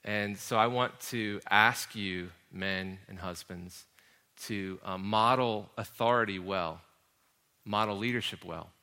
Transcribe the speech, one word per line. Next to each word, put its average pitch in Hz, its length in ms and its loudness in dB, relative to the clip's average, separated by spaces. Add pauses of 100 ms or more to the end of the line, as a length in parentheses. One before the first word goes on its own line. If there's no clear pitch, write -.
And 104 360 -2
so - 180 0
I 110 80 8
want 123 340 0 (120)
to 107 360 -2
ask 110 480 4
you, 92 360 -4 (200)
men 95 460 -4 (100)
and 92 120 -14
husbands, 90 680 -12 (600)
to, 95 380 -4
uh, 95 140 -6
model 110 800 4
authority 113 640 2
well, 90 420 -4 (840)
model 104 320 0
leadership 110 480 -4
well. 82 280 -10 (120)